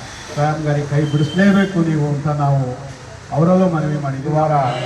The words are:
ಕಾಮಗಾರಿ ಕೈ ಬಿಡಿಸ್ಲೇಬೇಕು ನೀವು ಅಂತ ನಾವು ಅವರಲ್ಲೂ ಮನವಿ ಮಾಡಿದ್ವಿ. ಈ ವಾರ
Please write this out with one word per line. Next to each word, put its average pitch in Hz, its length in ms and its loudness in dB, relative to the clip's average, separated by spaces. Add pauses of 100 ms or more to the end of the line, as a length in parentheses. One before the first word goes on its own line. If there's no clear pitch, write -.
(360)
ಕಾಮಗಾರಿ 147 460 0
ಕೈ 143 220 0
ಬಿಡಿಸ್ಲೇಬೇಕು 175 840 2
ನೀವು 147 200 0
ಅಂತ 143 180 -2
ನಾವು 143 360 2 (720)
ಅವರಲ್ಲೂ 180 340 4
ಮನವಿ 151 300 0
ಮಾಡಿದ್ವಿ. 135 320 -4
ಈ 151 60 0
ವಾರ 151 160 2 (340)